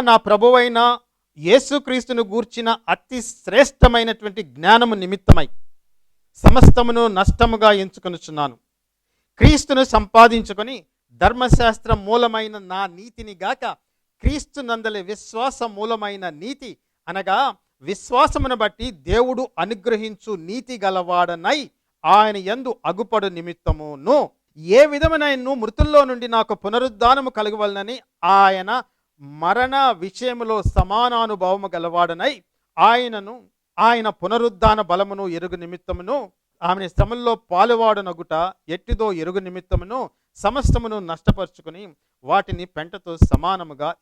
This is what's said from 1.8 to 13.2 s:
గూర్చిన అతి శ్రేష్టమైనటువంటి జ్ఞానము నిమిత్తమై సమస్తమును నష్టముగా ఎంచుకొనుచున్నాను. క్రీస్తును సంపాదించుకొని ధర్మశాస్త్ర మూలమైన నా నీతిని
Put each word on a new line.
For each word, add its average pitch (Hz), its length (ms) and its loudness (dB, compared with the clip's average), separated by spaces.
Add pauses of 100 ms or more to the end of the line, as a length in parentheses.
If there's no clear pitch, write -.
గూర్చిన 226 360 -4 (200)
అతి 240 320 -4
శ్రేష్టమైనటువంటి 226 1200 0
జ్ఞానము 202 600 2
నిమిత్తమై - 440 6 (960)
సమస్తమును 233 640 8
నష్టముగా 214 640 2 (120)
ఎంచుకొనుచున్నాను. 156 720 -8 (840)
క్రీస్తును 269 440 6
సంపాదించుకొని 226 920 4 (460)
ధర్మశాస్త్ర 226 680 0 (160)
మూలమైన 220 500 -2
నా 190 240 -10 (160)
నీతిని 214 460 -20